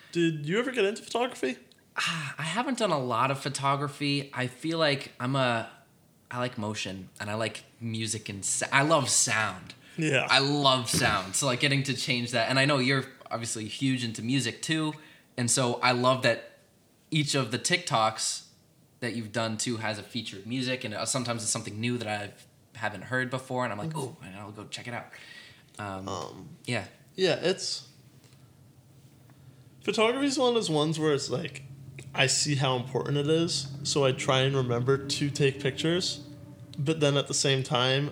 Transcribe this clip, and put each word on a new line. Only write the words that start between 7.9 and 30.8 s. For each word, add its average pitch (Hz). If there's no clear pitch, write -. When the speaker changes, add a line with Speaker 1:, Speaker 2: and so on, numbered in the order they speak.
Speaker 2:
and 98
sa-, -
I 139
love 147
sound. 107
Speaker 1:
Yeah. 147
Speaker 2:
I 131
love 139
sound. 98
So, 143
like, 123
getting 139
to 131
change 120
that. 113
And 127
I 135
know 143
you're 131
obviously 113
huge 127
into 107
music 117
too. 156
And 120
so 120
I 127
love 123
that 117
each 151
of 127
the 120
TikToks 120
that 113
you've 107
done 113
too 120
has 107
a 98
featured 110
music, 127
and, 104
uh, -
sometimes 117
it's -
something 110
new 120
that 107
I -
haven't 104
heard 127
before, 127
and 113
I'm 104
like, 160
Speaker 1:
Mm-hmm. 156
Speaker 2:
"Oh, 131
and 92
I'll 101
go 107
check 110
it 120
out." -
Um, 95
Speaker 1:
Um, 87
Speaker 2:
yeah. 110
Speaker 1:
Yeah, 180
it's, -
photography 226
is 269
one 254
of 240
those 190
ones 156